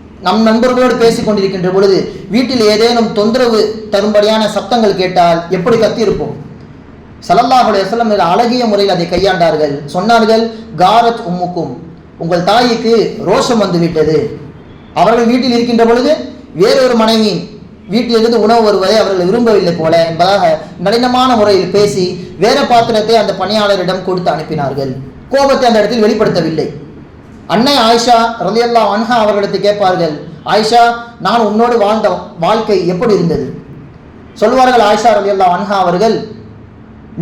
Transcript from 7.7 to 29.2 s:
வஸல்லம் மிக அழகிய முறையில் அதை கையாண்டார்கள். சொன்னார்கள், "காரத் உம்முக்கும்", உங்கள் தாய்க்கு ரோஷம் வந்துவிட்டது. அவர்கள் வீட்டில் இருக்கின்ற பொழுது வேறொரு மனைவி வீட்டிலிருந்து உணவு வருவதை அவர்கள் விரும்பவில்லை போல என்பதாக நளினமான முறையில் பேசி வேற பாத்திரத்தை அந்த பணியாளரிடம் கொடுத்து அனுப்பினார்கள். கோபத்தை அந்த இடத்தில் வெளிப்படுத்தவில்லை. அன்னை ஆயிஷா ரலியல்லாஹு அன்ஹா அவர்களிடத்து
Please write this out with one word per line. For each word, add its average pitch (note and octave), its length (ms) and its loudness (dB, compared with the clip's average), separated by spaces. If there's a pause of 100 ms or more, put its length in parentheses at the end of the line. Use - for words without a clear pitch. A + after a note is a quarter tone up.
வஸல்லம் A#3 220 -2
மிக G#3 180 0
அழகிய A#3 420 0
முறையில் G3+ 300 0
அதை E3+ 120 -2
கையாண்டார்கள். E3+ 760 0 (120)
சொன்னார்கள், A3+ 580 2 (260)
"காரத் A3 520 2
உம்முக்கும்", E3+ 480 -6 (420)
உங்கள் F3 260 -2
தாய்க்கு A3+ 720 2 (100)
ரோஷம் A#3 320 0
வந்துவிட்டது. D#3+ 800 0 (560)
அவர்கள் A3 320 2
வீட்டில் B3 260 0
இருக்கின்ற A#3 320 2
பொழுது B3+ 480 0 (220)
வேறொரு B3 420 2
மனைவி A3 640 0 (280)
வீட்டிலிருந்து A3+ 520 0
உணவு A3+ 220 2
வருவதை G3 340 2
அவர்கள் G3 300 0
விரும்பவில்லை G3+ 460 2
போல E3 340 2
என்பதாக E3+ 520 0 (260)
நளினமான B3 520 0
முறையில் G3 340 2
பேசி G3 680 -2
வேற B3+ 240 2
பாத்திரத்தை A3+ 540 2
அந்த G3 160 0
பணியாளரிடம் F#3+ 720 -2
கொடுத்து F3+ 260 -4
அனுப்பினார்கள். C#3+ 640 -6 (340)
கோபத்தை C4 380 2
அந்த A3 100 2
இடத்தில் G#3+ 260 0
வெளிப்படுத்தவில்லை. E3+ 800 -2 (600)
அன்னை B3+ 320 0
ஆயிஷா A#3 400 2 (220)
ரலியல்லாஹு A3 560 0
அன்ஹா A3 140 -4
அவர்களிடத்து G3+ 500 0